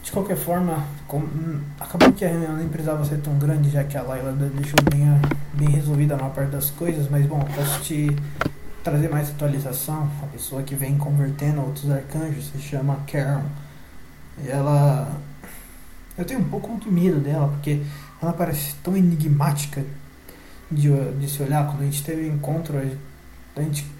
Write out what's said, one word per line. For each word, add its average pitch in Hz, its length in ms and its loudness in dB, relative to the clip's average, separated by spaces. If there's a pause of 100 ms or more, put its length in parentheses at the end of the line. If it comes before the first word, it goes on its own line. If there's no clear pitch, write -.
de - 80 -8
qualquer 190 260 0
forma, 170 480 0 (220)
com-, 143 100 -4
hum, 156 420 -2 (200)
acabou - 340 6
que - 100 -2
a 180 40 4
reunião 165 280 0
nem 160 140 -2
precisava 151 340 -2
ser 147 180 0
tão 147 180 0
grande, 147 320 4
já 143 120 2
que 143 140 -4
a 127 60 -4
Layla 131 300 -4
de-, 139 160 0
deixou 139 280 0 (140)
bem 143 180 6
a-, 147 100 8 (360)
bem 147 140 4
resolvida 147 440 4
a 135 40 0
maior 135 180 -2
parte 139 160 0
das 143 180 -2
coisas, 156 400 -2
mas, 143 160 4
bom, 151 140 0
posso 143 420 -2
te 147 340 0 (680)
trazer 151 260 2
mais 147 220 0
atualização. 143 760 -2 (140)
A - 60 -8
pessoa 135 340 -8
que 139 140 -6
vem 135 240 0
convertendo 143 600 2
outros 143 280 -4
arcanjos 143 640 -2
se 139 80 -6
chama 143 400 -2 (120)
Karen. 143 300 0 (1000)
E 127 60 -6
ela, 143 680 4 (960)
eu 175 100 -4
tenho 262 160 -2
um - 60 2
pouco 214 320 -4
de 214 120 -4
medo 175 280 4
dela, 143 280 2
porque 147 340 0 (420)
ela 170 100 0
parece 147 480 -2
tão 180 140 0
enigmática 147 880 4 (880)
de, 147 180 6 (300)
de 143 100 -2
se - 140 -4
olhar. 147 240 2
Quando 143 140 -2
a 139 40 0
gente 143 180 0
teve 160 180 -4
o 156 120 -2
encontro, 147 440 -2
a - 840 -8
gente 151 240 -2 (140)